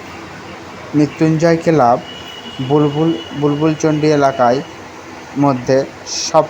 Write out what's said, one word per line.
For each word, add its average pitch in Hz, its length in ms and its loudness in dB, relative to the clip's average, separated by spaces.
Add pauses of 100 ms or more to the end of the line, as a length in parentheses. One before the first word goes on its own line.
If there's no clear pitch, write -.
(960)
মৃত্যুঞ্জয় 160 720 2
ক্লাব 135 340 4 (680)
বুলবুল, 151 420 2 (300)
বুলবুল 147 340 2
চণ্ডী 151 340 2 (100)
এলাকায় 131 420 4 (800)
মধ্যে 131 380 2 (520)
সব 156 200 4